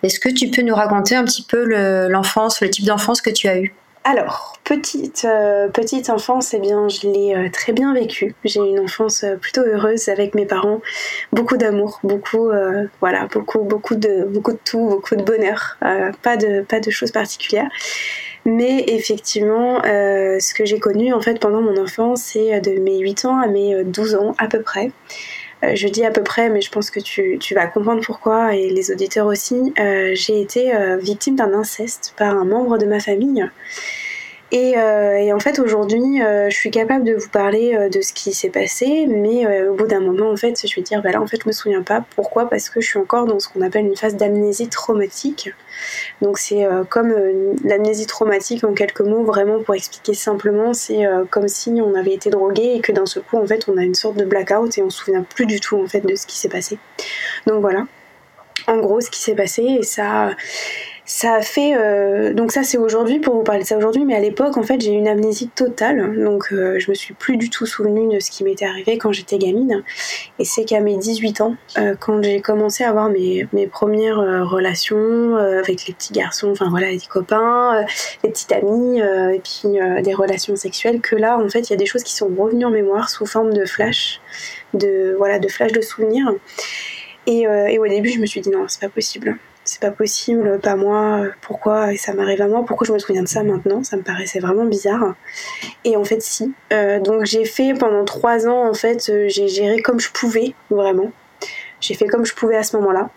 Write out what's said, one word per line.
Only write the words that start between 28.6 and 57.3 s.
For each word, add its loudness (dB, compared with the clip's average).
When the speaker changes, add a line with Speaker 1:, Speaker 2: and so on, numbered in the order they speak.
Speaker 2:
les 0
auditeurs 0
aussi. 0
Euh, 0
j'ai 0
été, 0
euh, 0
victime -2
d'un 2
inceste -4
par 2
un 2
membre 2
de 2
ma 0
famille. 0
Et, 2
euh, 4
et 4
en 2
fait, 0
aujourd'hui, 2
euh, 4
je 0
suis -2
capable 2
de 2
vous -2
parler, 2
euh, 2
de 0
ce -4
qui -6
s'est -2
passé, 0
mais, 2
euh, 2
au 2
bout 0
d'un 2
moment, 2
en 0
fait, -2
je -4
vais -4
dire, -2
bah 0
là, 2
en -2
fait, -4
je -2
me 0
souviens -2
pas. -2
Pourquoi ? 0
Parce -2
que -4
je 0
suis -2
encore 2
dans 2
ce -8
qu'on -4
appelle 0
une 0
phase -2
d'amnésie 0
traumatique. -4
Donc, 0
c'est, 0
euh, 2
comme, 2
euh, 2
l'amnésie 2
traumatique, -2
en 2
quelques -2
mots, 2
vraiment, 2
pour 0
expliquer -4
simplement, 0
c'est, 0
euh, 2
comme 2
si -4
on 2
avait 2
été -2
drogué 2
et 0
que 0
d'un 2
seul -6
coup, -2
en 2
fait, 0
on 2
a 2
une 0
sorte -2
de 2
blackout 0
et 2
on 0
se -10
souvient 0
plus -2
du 0
tout, 0
en -2
fait, 0
de 2
ce -8
qui -10
s'est -2
passé. -6